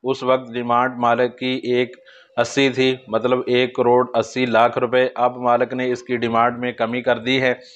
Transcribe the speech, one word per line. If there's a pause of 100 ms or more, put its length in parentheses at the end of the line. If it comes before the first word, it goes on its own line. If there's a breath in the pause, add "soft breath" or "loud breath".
उस
वक्त
डिमांड
मालिक
की
एक (460 loud breath)
अस्सी
थी,
मतलब
एक
करोड़ (100)
अस्सी
लाख
रुपए।
अब
मालिक
ने
इसकी
डिमांड
में
कमी
कर
दी
है। (160 loud breath)